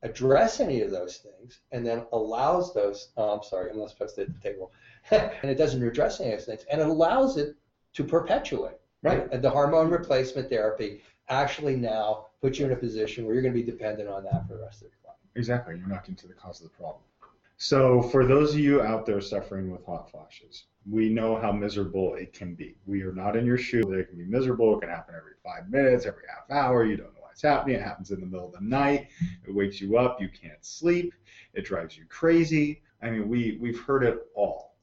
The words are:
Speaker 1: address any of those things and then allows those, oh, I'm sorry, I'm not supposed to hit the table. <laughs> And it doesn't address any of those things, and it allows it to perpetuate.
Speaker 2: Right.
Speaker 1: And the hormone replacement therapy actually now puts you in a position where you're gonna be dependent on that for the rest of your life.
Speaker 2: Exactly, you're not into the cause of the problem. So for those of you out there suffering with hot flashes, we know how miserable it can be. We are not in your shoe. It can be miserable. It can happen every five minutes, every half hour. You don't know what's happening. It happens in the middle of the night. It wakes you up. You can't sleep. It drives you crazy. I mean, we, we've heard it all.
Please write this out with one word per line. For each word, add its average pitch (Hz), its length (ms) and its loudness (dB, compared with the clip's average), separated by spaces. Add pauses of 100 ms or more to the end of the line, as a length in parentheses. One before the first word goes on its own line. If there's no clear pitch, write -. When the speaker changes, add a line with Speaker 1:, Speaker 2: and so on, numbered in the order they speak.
Speaker 1:
address 131 580 2
any 151 200 0
of 98 100 -2
those 90 280 -8
things - 420 -20 (120)
and 120 140 -6
then 117 260 -2
allows 123 600 0
those, 101 440 -2
oh, 107 200 0
I'm 104 60 -8
sorry, 92 280 -6
I'm 107 80 -10
not 107 120 -8
supposed - 260 -8
to 101 60 -6
hit 98 100 -8 (100)
the 101 60 -6
table. 95 240 -10 (180)
<laughs> - 200 -8
And 208 400 2
it 131 80 0
doesn't 131 240 2
address 120 380 0
any 123 120 -2
of 104 60 -4
those - 80 -12
things, 110 240 -12
and 151 100 0
it 151 60 4
allows 170 500 4
it 147 200 -4 (380)
to 143 100 -2
perpetuate. - 720 0 (260)
Speaker 2:
Right. 139 300 2
Speaker 1:
And 123 100 -2
the 139 80 4
hormone 156 400 4
replacement 135 600 0
therapy 107 520 -2 (260)
actually 139 480 0
now 110 500 -2 (160)
puts 135 160 -2
you 143 80 0
in 131 60 2
a 120 40 0
position 110 480 -4
where 110 100 -2
you're 127 80 2
gonna 123 120 0
be 117 80 0
dependent 107 460 -6
on 98 160 -8
that - 220 -2
for - 80 -10
the 107 80 -12
rest - 200 -18
of - 60 -20
your - 180 -20
life. - 100 -20 (200)
Speaker 2:
Exactly, 120 420 -4
you're 92 100 -10
not 95 200 -8
into 92 200 -14
the 90 60 -20
cause - 260 -20
of 85 100 -20
the - 60 -20
problem. - 260 -14 (540)
So 131 460 6
for 127 240 4
those 147 280 6
of 151 60 2
you 143 220 6
out 110 240 0
there 101 140 0
suffering 95 500 -6
with 90 160 -12
hot 85 240 -10
flashes, - 540 -20 (260)
we 110 200 2
know 113 280 2
how 110 140 -2
miserable 98 640 -2
it 92 180 -12
can 87 220 -12
be. 76 220 -16 (100)
We 98 160 -4
are 92 100 -8
not 95 240 -2
in 117 100 0
your 123 120 4
shoe. 120 240 0 (100)
It 92 160 -2
can - 100 -18
be 85 60 -12
miserable. 113 520 2
It 107 40 -4
can 87 100 -8
happen 85 260 -12
every - 180 -20 (100)
five 87 260 -12
minutes, 123 360 4
every - 220 -10
half - 220 -16
hour. 127 340 2
You 110 120 0
don't - 180 -12
know - 60 -20
what's - 220 -20
happening. 135 340 2
It 101 60 -4
happens 95 280 -10
in 92 100 -6
the 92 60 -10
middle 92 200 -8
of 87 60 -16
the 90 140 -16
night. 139 420 2 (380)
It 98 80 -8
wakes 98 260 0
you 98 180 2
up. 123 220 2
You 95 80 -6
can't - 360 -18
sleep. 175 480 0 (420)
It 101 100 -6
drives 85 320 -6
you - 120 -20
crazy. 156 760 4 (200)
I 117 80 -4
mean, 110 180 -2
we, 113 320 0
we've 117 200 -6
heard 135 240 2
it 117 140 2 (160)
all. - 340 -2 (140)